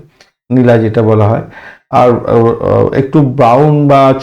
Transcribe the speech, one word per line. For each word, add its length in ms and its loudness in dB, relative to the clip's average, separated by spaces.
নীলা 260 2
যেটা 240 -2
বলা 260 0
হয়। 140 -2
আর, 200 0
আহ, 840 -2
একটু 280 -2
ব্রাউন 680 0
বা 360 2